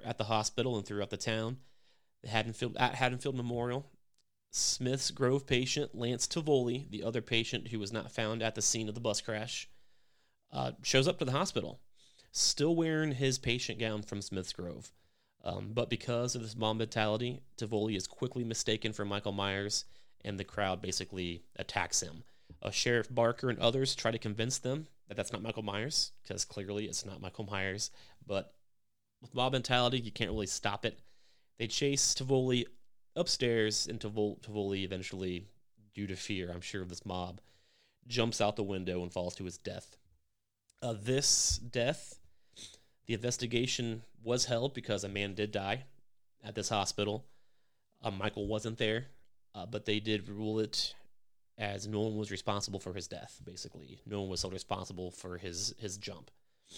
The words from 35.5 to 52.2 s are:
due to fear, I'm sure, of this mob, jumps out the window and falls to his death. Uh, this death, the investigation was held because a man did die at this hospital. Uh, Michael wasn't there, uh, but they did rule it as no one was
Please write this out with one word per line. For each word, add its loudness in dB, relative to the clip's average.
due -2
to -4
fear, -4
I'm -6
sure, -6
of -6
this -10
mob, -4
jumps 2
out 4
the 2
window -2
and -4
falls -2
to -8
his -8
death. -10
Uh, 0
this 4
death, -2
the 0
investigation 0
was 2
held 0
because -2
a -2
man 0
did 0
die 0
at -8
this -2
hospital. 2
Uh, -2
Michael 0
wasn't -2
there, 2
uh, -8
but -4
they 2
did 0
rule -2
it -2
as -4
no 0
one 0
was -4